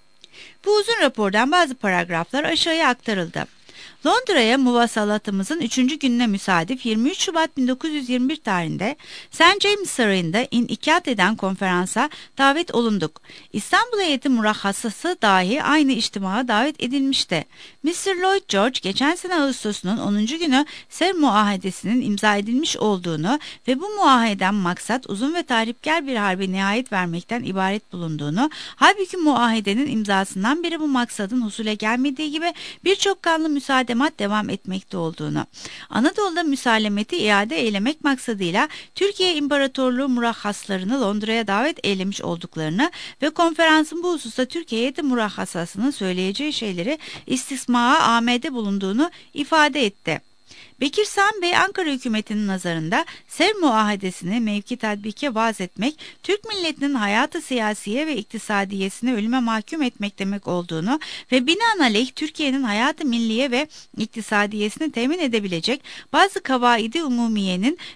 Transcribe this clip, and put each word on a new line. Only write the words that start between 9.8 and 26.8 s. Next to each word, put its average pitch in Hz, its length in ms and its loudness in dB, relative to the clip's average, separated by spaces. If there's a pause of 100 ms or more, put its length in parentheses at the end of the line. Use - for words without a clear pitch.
Sarayı'nda 196 600 2
inikat 294 560 2
eden 220 280 2
konferansa 190 760 0 (280)
davet 277 380 2
olunduk. 214 460 0 (320)
İstanbul 415 460 0
heyeti 294 300 0
murahassası 220 920 -2
dahi 196 420 4
aynı 285 280 4
içtimaya 208 560 -2
davet 247 360 0
edilmişti. 269 640 -2 (380)
Mister 359 320 -2
Lloyd 381 320 2
George 214 340 2
geçen 262 340 0
sene 359 200 -4
Ağustos'unun 233 600 -2
onuncu 214 420 0
günü 285 260 4 (240)
Sevr 370 260 0
Muahedesi'nin 208 840 2
imza 208 340 2
edilmiş 233 420 -2
olduğunu 180 600 0 (280)
ve 262 120 0
bu 381 100 -6
muaheden 233 640 4
maksat 196 540 -2
uzun 247 240 -2
ve 349 100 -2
tahripkar 254 640 -2
bir 262 80 -2
harbe 196 360 0
nihayet 196 400 0